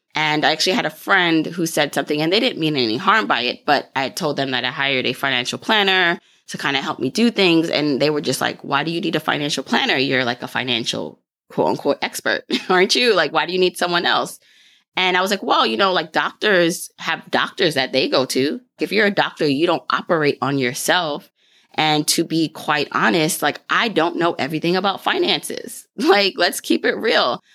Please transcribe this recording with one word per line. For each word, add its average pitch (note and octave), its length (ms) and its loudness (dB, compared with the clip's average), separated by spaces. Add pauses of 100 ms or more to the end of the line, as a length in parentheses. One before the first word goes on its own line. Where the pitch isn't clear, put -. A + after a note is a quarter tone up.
(160)
And D3+ 300 2
I C#3 60 4
actually D#3+ 220 0
had D#3+ 120 0
a D#3 60 -4
friend E3+ 540 2
who E3+ 200 -4
said D3+ 280 0
something, D3 280 -2
and D#3+ 100 0
they G#3 80 4
didn't B3 200 0
mean D#3 160 0
any A#2+ 220 0
harm G#3 280 2
by B2+ 160 0
it, A#2+ 240 -4
but C#3+ 300 0
I C3 140 -2
told C#3+ 280 -4
them C3+ 140 -2
that B2 120 0
I B2+ 60 -2
hired C#3 380 -2
a B2+ 60 0
financial B2 440 -2
planner F#3+ 600 2 (300)
to E3+ 80 -8
kinda C#3 240 -2
help - 180 -6
me C3 100 0
do A#3 220 2
things. E3 380 4
And C#3+ 300 0
they D3 100 2
were D3 120 -2
just C#3+ 200 -2
like, - 220 -4
"Why C#3+ 200 -2
do E3 80 -4
you E3+ 100 -4
need E3 140 -2
a D#3 40 -2
financial D3 440 -4
planner? A3 340 0
You're, C3 280 0
like, A#2+ 180 -4
a B2 40 -8
financial A#2 720 -4 (300)
quote - 200 0
unquote - 320 0
expert, A2 420 -4 (140)
<laughs> - 120 -6
aren't F#3 260 4
you? B3 200 4
Like, D3+ 180 0
why D#3 140 0
do F3 60 -6
you F#3 60 0
need F3+ 180 2
someone F3 280 0
else?" B2 340 -2 (560)
And F#3 220 2
I F#3 40 2
was F#3+ 100 0
like, G3 100 -2
"Well, C4 240 2
you A3+ 120 -2
know, G3 160 2
like, E3+ 180 -2
doctors F3 880 0
have - 320 -6
doctors D3 420 0
that C3 200 -2
they C#3 140 2
go D3+ 180 2
to. C#3+ 360 -2 (180)
If D#3 120 -4
you're G#3 160 2
a G3+ 40 2
doctor, D3+ 360 0
you C#3+ 180 2
don't E3 240 0
operate D3 520 0
on C#3 180 0
yourself." D3+ 720 -2 (440)
And D3+ 340 2
to E3 140 0
be D#3+ 260 0
quite D3+ 420 -2
honest, F3 500 0
like, D3 260 0
I F#3+ 200 2
don't F3 300 0
know E3+ 160 0
everything D#3+ 420 -2
about F#3+ 280 -2
finances. - 880 -2
<laughs> - 60 -20
Like, G3+ 400 2
let's F3 240 -2
keep - 240 0
it A#3 100 0
real. F#3+ 460 0 (140)